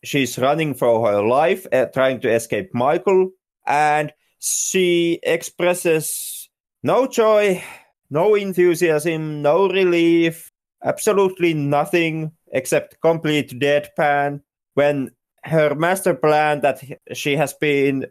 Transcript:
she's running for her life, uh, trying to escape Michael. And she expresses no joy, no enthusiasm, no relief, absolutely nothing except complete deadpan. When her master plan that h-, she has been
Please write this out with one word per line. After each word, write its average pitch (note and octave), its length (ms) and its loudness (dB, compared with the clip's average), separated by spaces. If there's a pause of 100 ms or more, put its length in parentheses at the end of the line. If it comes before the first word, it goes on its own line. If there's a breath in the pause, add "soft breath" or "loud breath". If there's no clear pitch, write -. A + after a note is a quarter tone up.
she's C3+ 360 -4
running D3 340 0
for A#2 340 2
her G#2 140 2
life, D3+ 500 0
uh, B2+ 140 2
trying C3 360 -2
to A#2+ 100 0
escape A2+ 420 -4
Michael. F3+ 560 0 (380)
And D3+ 440 0 (280)
she E3+ 800 0 (480)
expresses E3+ 800 -4 (320)
no G#3+ 260 0
joy, G#3 560 2 (460 loud breath)
no F#3 260 2
enthusiasm, E3 1040 0
no E3+ 280 2
relief, E3+ 840 2 (320)
absolutely F#3+ 680 0
nothing D#3 800 -2 (200)
except - 500 -4
complete D3+ 580 0
deadpan. C#3+ 840 0 (320)
When C#3+ 380 0 (320)
her D3+ 320 0
master F3+ 380 0
plan D3+ 480 0
that C3+ 220 -2
h-, B2+ 140 -18 (200)
she C#3+ 200 -2
has C#3+ 160 -2
been C#3 580 0